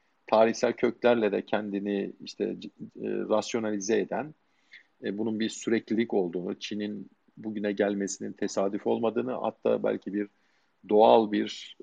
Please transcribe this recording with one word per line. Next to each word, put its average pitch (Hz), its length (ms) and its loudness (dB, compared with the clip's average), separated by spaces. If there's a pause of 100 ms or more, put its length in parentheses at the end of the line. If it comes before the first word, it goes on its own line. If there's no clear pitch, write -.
(260)
tarihsel 113 460 4
köklerle 117 600 2
de 101 120 -2
kendini 101 760 -2
işte 98 400 -6
c-, - 80 -12
e, 110 400 -12
rasyonalize 104 920 -2
eden, 110 360 -4 (680)
e, 98 140 -6
bunun 110 220 -2
bir 110 80 -2
süreklilik 113 680 -2
olduğunu, 90 440 -2
Çin'in 104 520 -8 (260)
bugüne 104 360 -4
gelmesinin 101 600 -2
tesadüf 101 540 -2
olmadığını, 117 460 0
hatta 113 500 -2
belki 107 320 -4
bir 104 140 -2 (600)
doğal 110 440 8
bir, 107 500 -4